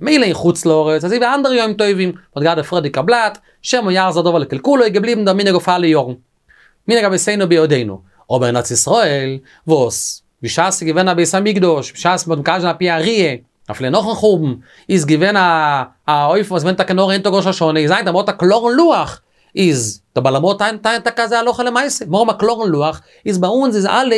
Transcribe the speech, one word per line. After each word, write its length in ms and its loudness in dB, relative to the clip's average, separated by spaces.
ממילא 240 2
אין 100 0
חוץ 320 -2
לארץ, 380 2
אז 80 -2
ווי 220 0
אנדערע 220 0
ימים 180 0
טובים, 380 0
וואס 80 -2
גראדע 180 0
פריער 200 -2
דיקער 200 -2
בלאט, 360 0
שמא 280 -2
יאר 220 0
זאל 100 0
דאבל 220 0
קלקולו, 480 2
געבליבן 320 0
דער 100 2
מנהג 200 2
אויף 140 0
אלע 180 2
יארן. 280 0
מנהג 160 2
אבו 100 0
אבינו 340 -2
בידינו. 520 2
אבער 100 0
אין 100 0
ארץ 140 -2
ישראל, 680 0
וואס, 560 0
ווי 60 -6
שעה 220 0
זי 140 -6
געווען 220 0
ביי 80 0
בית 200 0
המקדש, 560 0
ווי 100 -20
שעה 160 0
זי 140 -8
מיט 80 -2
דעם 40 -6
קדשן 240 -2
על 120 -2
פי 120 0
האריה, 460 0
אויף 140 -10
דעם 100 -2
נאכן 220 0
חורבן, 400 2
איז 180 2
געווען 300 2
א, 460 2
א 200 2
אויף, 240 0
וואס 120 -2
ווען 120 0
דא 100 -2
קיין 140 0
אור 140 2
אין 80 0
טאג 120 0
ראש 140 0
השנה, 340 0
איז 100 0
זיין, 140 0
דא 60 0
מוז 140 0
דער 120 -4
קלארן 360 2
לוח, 480 2
איז 440 0
דער 100 0
בעל 120 2
המות 260 0
איין, 220 -2
איין 160 -2
טאג 160 -4
כזה 220 -2
הלכה 240 -2
למעשה. 460 -4
מיר 100 0
האבן 120 4
א 20 0
קלארן 360 -2
לוח, 320 -2
איז 120 -2
ביי 120 0
אונדז 260 0
איז 100 2
אלע 320 2